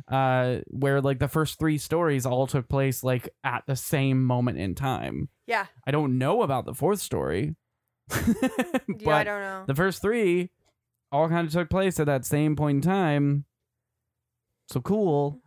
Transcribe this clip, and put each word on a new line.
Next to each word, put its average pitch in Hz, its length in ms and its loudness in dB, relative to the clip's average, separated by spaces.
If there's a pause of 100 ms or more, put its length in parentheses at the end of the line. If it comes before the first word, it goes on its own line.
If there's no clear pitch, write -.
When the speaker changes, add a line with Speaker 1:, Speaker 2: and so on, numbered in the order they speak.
Speaker 1:
uh, 127 520 0 (100)
where, 139 320 0
like, 135 180 0
the 143 80 0
first 156 320 -2
three 156 200 0
stories 151 480 0
all 127 200 0
took 131 220 -2
place, 135 340 0
like, 127 260 -2 (140)
at 123 240 -4
the 139 80 -2
same 135 480 0
moment 123 360 0
in 92 180 -4
time. 104 520 -4 (180)
Speaker 2:
Yeah. 214 200 -2 (200)
Speaker 1:
I 135 40 -4
don't 139 280 0
know 165 240 2
about 135 240 0
the - 80 -8
fourth 196 260 0
story. 85 560 -2 (520)
<laughs> - 60 -6
Speaker 2:
Yeah, - 480 0
I 302 200 -2 (220)
Speaker 1:
But 151 200 2
Speaker 2:
don't 208 160 -4
know. 190 260 -10
Speaker 1:
the 135 80 -2
first 175 280 0
three 190 480 2 (600)
all 151 180 2
kinda 170 220 0
took 165 200 0
place 190 280 2
at 151 80 2
that 135 180 2
same 151 320 2
point 147 200 2
in 139 60 2
time. 147 600 2 (1200)
So 135 120 -4
cool. 147 680 0